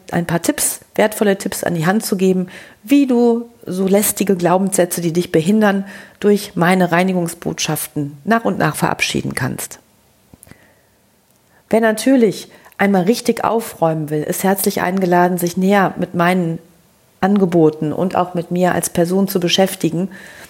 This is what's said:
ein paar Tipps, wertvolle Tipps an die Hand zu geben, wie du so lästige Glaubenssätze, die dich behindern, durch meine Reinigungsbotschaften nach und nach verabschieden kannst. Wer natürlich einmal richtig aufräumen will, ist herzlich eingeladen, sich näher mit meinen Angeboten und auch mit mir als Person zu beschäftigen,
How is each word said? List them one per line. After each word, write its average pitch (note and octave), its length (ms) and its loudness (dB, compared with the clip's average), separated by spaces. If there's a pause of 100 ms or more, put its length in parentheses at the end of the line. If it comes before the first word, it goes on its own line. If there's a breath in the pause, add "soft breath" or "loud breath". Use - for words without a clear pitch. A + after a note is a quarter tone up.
(120)
ein E3+ 140 -2
paar E3+ 160 0
Tipps, - 400 -2 (140)
wertvolle G#3 420 2
Tipps - 260 -6
an F3 120 -2
die D#3 100 -2
Hand G3+ 200 0
zu G#3+ 100 -2
geben, F#3 320 0 (360 loud breath)
wie C#4 220 4
du A#3+ 440 2 (160)
so F#3+ 220 -2
lästige G3 480 2
Glaubenssätze, F3 680 2
die E3+ 100 -2
dich E3+ 200 -2
behindern, G3 540 2 (340 loud breath)
durch G#3 360 0
meine F3 360 2
Reinigungsbotschaften E3 1300 -4
nach - 220 0
und G3 120 -2
nach D3+ 180 -2
verabschieden - 600 -4
kannst. - 440 -6 (1900 soft breath)
Wer A3 120 2
natürlich A3+ 680 2 (300 loud breath)
einmal G3 240 2
richtig A#3 400 0
aufräumen E3 680 -2
will, D3+ 140 -2
ist - 200 -4
herzlich G3 380 0
eingeladen, F3+ 560 2
sich F3 200 -4
näher F#3+ 400 2
mit F3+ 180 -6
meinen E3+ 420 0 (640)
Angeboten E3+ 720 2
und F#3 240 -4
auch F3+ 180 0
mit E3+ 160 -6
mir F3+ 240 0
als - 160 -4
Person F3+ 380 0
zu F#3+ 120 -2
beschäftigen, F3 680 0 (400 loud breath)